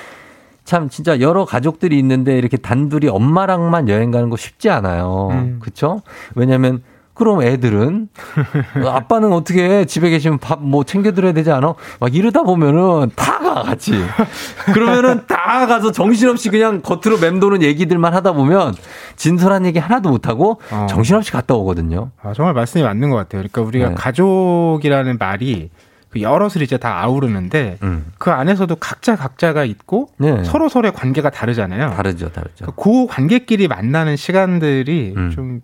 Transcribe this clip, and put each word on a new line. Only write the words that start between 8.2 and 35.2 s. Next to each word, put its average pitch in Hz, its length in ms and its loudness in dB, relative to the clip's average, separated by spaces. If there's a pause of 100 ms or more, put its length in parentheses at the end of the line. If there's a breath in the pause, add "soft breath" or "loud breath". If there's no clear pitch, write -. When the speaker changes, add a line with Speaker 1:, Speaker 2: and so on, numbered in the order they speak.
Speaker 1:
"아빠는 214 440 2
어떻게 175 300 0
해? 190 220 4
집에 170 260 0
계시면 156 280 2
밥 156 220 -4
뭐 143 240 2
챙겨드려야 190 480 0
되지 156 200 2
않아?" 147 220 2 (260 loud breath)
막 123 160 0
이러다 220 280 2
보면은 165 720 2
다 - 260 0
가, 339 220 -2
같이. 220 300 -4
Speaker 2:
<laughs> - 800 -2
Speaker 1:
그러면은 240 560 2
다 220 380 0
가서 220 260 2
정신없이 226 580 2
그냥 214 300 2
겉으로 208 400 0
맴도는 185 420 2
얘기들만 170 520 2
하다 190 180 2
보면 147 420 2 (420 loud breath)
진솔한 180 500 2
얘기 170 120 0
하나도 190 300 0
못하고 135 520 0 (120 loud breath)
Speaker 2:
어. 104 160 -2
Speaker 1:
정신없이 143 420 2
갔다 - 240 -2
오거든요. 92 560 -2 (120)
Speaker 2:
아, 104 100 -8
정말 151 220 0
말씀이 123 280 0
맞는 120 280 0
것 131 60 0
같아요. 98 260 -4
그러니까 101 180 -6
우리가 113 300 0
Speaker 1:
네. 87 40 -4
Speaker 2:
가족이라는 156 1200 0
말이 98 520 -4 (400 soft breath)
그 107 120 -6
여럿을 165 400 0
이제 131 160 -2
다 104 240 -4
아우르는데 113 800 -2
Speaker 1:
음. 85 240 -4 (120)
Speaker 2:
그 - 120 -2
안에서도 170 460 0
각자 - 400 -4
각자가 151 480 -2
있고 190 520 -4
Speaker 1:
네. 131 280 0
Speaker 2:
서로 302 240 0
서로의 226 240 0
관계가 139 380 -2
다르잖아요. 113 600 -2
Speaker 1:
다르죠, 87 400 -4
다르죠. 82 360 -12
Speaker 2:
그러니까 - 160 -10
그 247 260 4
관계끼리 202 600 0
만나는 143 480 -2
시간들이 156 1000 0
Speaker 1:
음. 90 180 -2